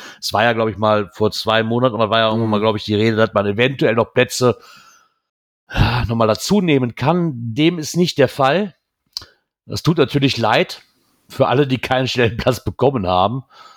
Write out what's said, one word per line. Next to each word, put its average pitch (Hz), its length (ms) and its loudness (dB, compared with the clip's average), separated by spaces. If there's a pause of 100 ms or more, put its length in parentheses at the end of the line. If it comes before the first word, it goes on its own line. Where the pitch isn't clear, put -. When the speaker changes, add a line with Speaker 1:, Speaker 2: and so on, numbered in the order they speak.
(220)
Speaker 1:
Es - 100 -8
war 104 120 0
ja, 120 100 2
glaub 113 160 -2
ich, 95 80 -8
mal 107 360 0
vor 107 180 0
zwei 110 320 -2
Monaten, 117 340 0
da 110 120 0
war 110 100 2
ja 113 100 2
irgendwann 110 220 0
mal, 107 80 0
Speaker 2:
Mhm. - 20 0
Speaker 1:
glaub 107 160 0
ich, - 80 -8
die 107 100 0
Rede, 107 220 2
dass 110 160 2
man 101 120 0
eventuell 120 500 0
noch 113 180 0
Plätze, 123 460 0 (1080)
ah, 117 400 0
noch 113 80 -2
mal 113 120 2
dazu 185 340 0
nehmen 135 340 0
kann. 165 380 0 (200)
Dem 160 260 0
ist 151 180 -6
nicht 175 200 0
der 131 120 4
Fall. 156 460 -2 (920)
Das 104 180 -10
tut 170 140 2
natürlich 139 400 0
leid 117 460 0 (440)
für - 200 0
alle, 135 200 2
die 127 120 -2
keinen 131 280 -2
Stellplatz 120 560 0
bekommen 120 440 -2
haben. 98 360 0 (340)